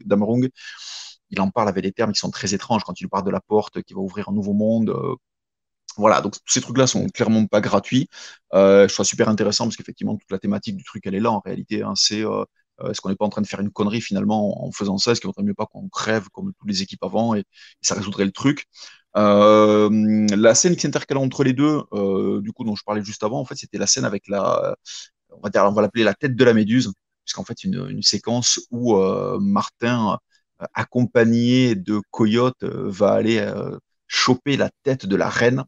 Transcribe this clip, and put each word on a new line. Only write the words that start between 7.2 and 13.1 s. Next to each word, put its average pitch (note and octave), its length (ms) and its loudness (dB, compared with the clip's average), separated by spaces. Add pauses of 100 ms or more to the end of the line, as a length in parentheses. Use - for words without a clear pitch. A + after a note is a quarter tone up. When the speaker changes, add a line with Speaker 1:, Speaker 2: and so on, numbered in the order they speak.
Speaker 1:
pas G#2 140 2
gratuits. G#2 460 0 (460)
Euh, G2 340 8
je F#2+ 60 -6
trouve G2+ 120 -2
ça - 40 -2
super A2 200 0
intéressant G#2+ 360 0
parce G#2+ 120 -4
qu'effectivement, - 380 -8
toute - 160 -14
la F#2+ 80 -4
thématique G2+ 380 -4
du F2+ 60 -16
truc, - 220 -14
elle F#2+ 100 -4
est G2 40 -2
là A#2 120 0
en G#2 80 -2
réalité, G2 440 -8
hein. G#2 120 -4
C'est, G#2+ 280 0
euh, G#2 200 -2 (380)
euh, G2+ 100 -6
est-ce G#2+ 100 -10
qu'on G2 80 -6
n'est G2 60 -4